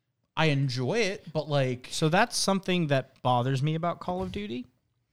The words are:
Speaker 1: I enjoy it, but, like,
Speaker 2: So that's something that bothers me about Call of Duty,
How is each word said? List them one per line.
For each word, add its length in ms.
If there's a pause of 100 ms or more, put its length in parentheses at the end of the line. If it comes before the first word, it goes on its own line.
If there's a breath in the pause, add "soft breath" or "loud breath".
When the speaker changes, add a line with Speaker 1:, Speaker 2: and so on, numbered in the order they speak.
(360)
Speaker 1:
I 100
enjoy 540
it, 320
but, 160
like, 420
Speaker 2:
So 180
that's 280
something 500
that 360
bothers 420
me 100
about 240
Call 240
of 80
Duty, 360 (460)